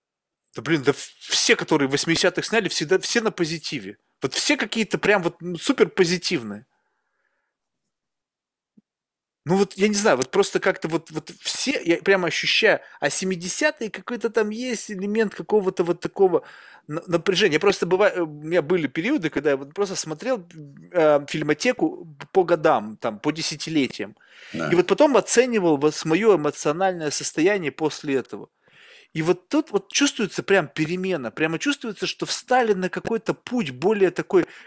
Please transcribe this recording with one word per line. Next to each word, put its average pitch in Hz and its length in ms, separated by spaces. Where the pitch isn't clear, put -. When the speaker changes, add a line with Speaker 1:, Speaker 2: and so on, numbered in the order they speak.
Speaker 1:
Да 123 80
блин, 151 200
да 135 100
в-, - 40
все, - 360
которые 143 320
в 135 40
восьмидесятых 165 520
сняли, 190 240
всегда 170 300
все - 220
на 220 100
позитиве. 151 680
Вот 135 120
все - 220
какие-то 220 420
прям 196 240
вот, 165 180
ну, 175 160
супер 233 320
позитивные. 160 800
Ну 170 100
вот, 196 180
я 196 140
не 208 60
знаю, 202 240
вот 131 120
просто 190 300
как-то 180 280
вот, 156 240
вот 156 180
все, - 440
я 170 140
прямо 185 300
ощущаю, 165 520
а 143 100
семидесятые 185 800
какой-то 226 400
там 214 200
есть 226 400
элемент 208 440
какого-то 185 500
вот 170 160
такого 180 420
на-, 151 180
напряжения. 175 480
Я 151 60
просто 190 260
бываю, 185 300
э, 185 60
у 165 40
меня 156 360
были 156 240
периоды, 170 440
когда 147 200
я 139 60
вот 139 180
просто 196 220
смотрел, 175 500
э, 151 360
фильмотеку 160 800
по 190 120
годам, 151 540
там, 107 200
по 151 140
десятилетиям. 147 840
Speaker 2:
Да. - 180
Speaker 1:
И 170 60
вот 175 120
потом 262 280
оценивал 202 600
вот 151 160
с-, - 120
мое 185 300
эмоциональное 160 720
состояние 160 640
после 143 440
этого. 107 340
И 160 80
вот 175 260
тут 302 240
вот 196 200
чувствуется 226 500
прям 185 260
перемена, 165 640
прямо 160 260
чувствуется, 240 480
что - 200
встали 233 480
на 185 160
какой-то 185 440
путь 226 380
более 185 400
такой, 165 340